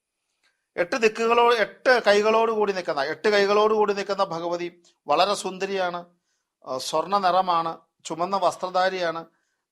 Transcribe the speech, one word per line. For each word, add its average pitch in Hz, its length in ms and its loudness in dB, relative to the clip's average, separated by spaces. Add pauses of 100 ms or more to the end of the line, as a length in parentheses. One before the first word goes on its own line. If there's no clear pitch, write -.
(760)
എട്ട് - 200 -2
ദിക്കുകളോ-, 233 580 4
എട്ട് 226 520 2
കൈകളോട് 220 460 2
കൂടി 208 200 0
നിൽക്കുന്ന, 165 300 -4
എട്ട് 151 260 -2
കൈകളോട് 208 460 4
കൂടി 208 180 2
നിൽക്കുന്ന 196 320 -2
ഭഗവതി 170 560 -6 (260)
വളരെ 180 280 2
സുന്ദരിയാണ്, 185 720 -6 (600)
ആ, 131 120 -6
സ്വർണ്ണ 165 400 -2
നിറമാണ്, 175 580 0 (280)
ചുമന്ന 175 320 -4
വസ്ത്രധാരിയാണ്. 180 920 -2 (460)